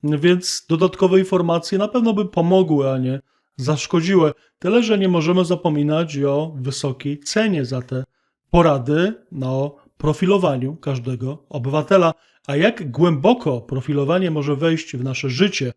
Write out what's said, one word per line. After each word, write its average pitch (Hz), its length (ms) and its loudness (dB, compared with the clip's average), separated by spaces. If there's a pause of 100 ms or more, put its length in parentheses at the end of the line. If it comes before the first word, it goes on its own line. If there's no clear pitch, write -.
więc 160 640 0
dodatkowe 180 500 2
informacje 185 580 0
na 208 100 0
pewno 226 260 0
by 202 120 0
pomogły, 165 640 2
a 131 60 -2
nie 127 220 -2 (360)
zaszkodziły. 160 760 0 (260)
Tyle, 226 240 2
że 214 160 2
nie 190 80 2
możemy 175 380 2
zapominać 156 720 0
o 143 380 -2
wysokiej 139 640 -6
cenie 196 460 -2
za 123 160 -6
te 131 220 -8 (460)
porady, 160 640 2 (180)
no, 135 160 -8
o 135 280 -4 (220)
profilowaniu 151 760 0
każdego 131 760 -6
obywatela. 156 640 2 (340)
A 139 80 -4
jak 180 360 0
głęboko 156 720 2
profilowanie 147 680 -2
może 147 240 -2
wejść 160 420 -2
w 123 60 -4
nasze 131 260 -4
życie 135 480 0